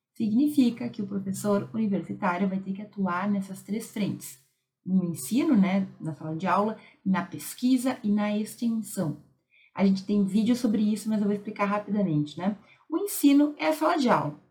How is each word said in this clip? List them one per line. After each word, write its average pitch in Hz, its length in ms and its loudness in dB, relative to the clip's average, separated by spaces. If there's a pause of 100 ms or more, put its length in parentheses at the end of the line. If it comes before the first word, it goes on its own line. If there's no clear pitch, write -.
(160)
Significa 240 760 2
que - 120 -8
o 196 60 -6
professor 196 680 -2
universitário 196 760 -2
vai 185 100 -2
ter 190 140 -6
que 202 80 -10
atuar 190 480 -2
nessas 190 320 -4
três 226 300 -6
frentes. - 480 -6 (440)
No 185 220 2
ensino, 233 500 0
né, 190 320 2 (140)
na 156 140 -8
sala 160 200 -8
de 170 120 -4
aula, 202 300 2 (280)
na 185 180 0
pesquisa 247 800 -2
e 208 60 0
na 208 260 0
extensão. 214 920 -4 (460)
A 196 120 2
gente 190 220 2
tem 202 180 2
vídeo 214 300 2
sobre 214 260 2
isso, 214 260 0
mas 214 120 0
eu 196 80 0
vou 208 80 2
explicar 202 300 -4
rapidamente, 196 680 0
né? 185 220 -2 (320)
O 320 80 -2
ensino 294 640 4
é 311 80 0
a 311 60 4
sala 320 220 2
de 254 140 2
aula, 147 420 0